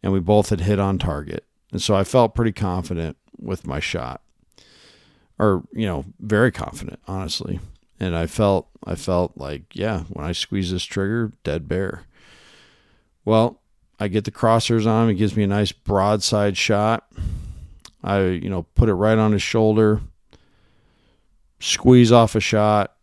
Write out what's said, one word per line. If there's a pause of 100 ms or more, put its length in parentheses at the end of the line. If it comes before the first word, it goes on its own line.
And
we
both
had
hit
on
target. (280)
And
so
I
felt
pretty
confident (200)
with
my
shot. (1160)
Or, (100)
you
know, (160)
very
confident,
honestly. (400)
And
I
felt, (160)
I
felt
like,
yeah,
when
I
squeeze
this
trigger, (100)
dead
bear. (1200)
Well, (400)
I
get
the
crosshairs
on
him.
He
gives
me
a
nice
broadside
shot. (920)
I,
you
know, (140)
put
it
right
on
his
shoulder, (1600)
squeeze
off
a
shot